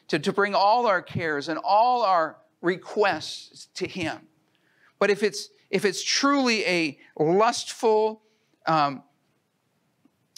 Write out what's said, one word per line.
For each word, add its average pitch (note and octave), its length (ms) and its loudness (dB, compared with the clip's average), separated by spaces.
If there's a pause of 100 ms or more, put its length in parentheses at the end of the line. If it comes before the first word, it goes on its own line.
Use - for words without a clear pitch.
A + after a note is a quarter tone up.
to, E3 100 0
to F#3+ 120 -2
bring G3+ 220 0
all G#3 320 2
our F#3 160 2
cares D#3 480 -6
and D#3+ 140 -4
all A#3+ 400 2
our E3+ 340 0 (240)
requests - 1120 -4
to F#3 120 -6
him. D3+ 400 -8 (720)
But G3 100 2
if G3+ 140 0
it's, - 260 -4 (200)
if F#3+ 140 0
it's F#3+ 200 -2
truly B3+ 640 2
a E3 340 -2 (180)
lustful, G#3+ 1040 0 (460)
um, C#3+ 360 0 (1300)